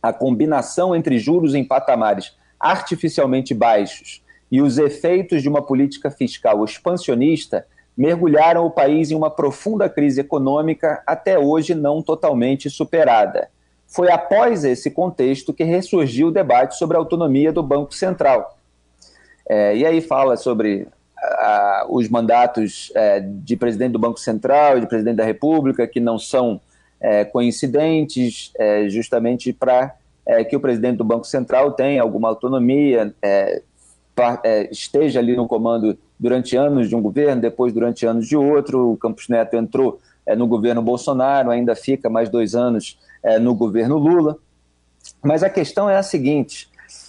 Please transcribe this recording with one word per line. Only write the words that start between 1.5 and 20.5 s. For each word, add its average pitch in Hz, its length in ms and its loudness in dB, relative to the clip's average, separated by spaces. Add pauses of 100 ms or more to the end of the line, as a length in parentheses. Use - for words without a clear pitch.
em 135 80 0
patamares 113 720 0 (200)
artificialmente 151 960 -2
baixos 107 720 0 (260)
e 131 120 4
os 135 160 2
efeitos 165 640 0
de 139 80 -2
uma 147 120 0
política 139 480 -2
fiscal 113 540 0
expansionista 151 1040 -2 (300)
mergulharam 165 680 4
o 165 60 -2
país 151 400 2
em 160 40 -2
uma 156 140 0
profunda 175 600 -2
crise 139 320 0
econômica 151 840 -2
até 160 320 0
hoje 156 380 2
não 147 260 -2
totalmente 139 680 0
superada. 131 800 0 (420)
Foi 180 200 2
após 202 520 2
esse 135 280 -2
contexto 143 600 -2
que 160 120 -4
ressurgiu 165 640 0
o 165 40 0
debate 131 460 2
sobre 160 180 -2
a 160 40 4
autonomia 156 520 0
do 160 120 -2
Banco 143 280 -2
Central. 180 640 0 (960)
É, 104 260 2
e 127 80 0
aí 165 160 2
fala 135 380 0
sobre, 107 500 -2 (300)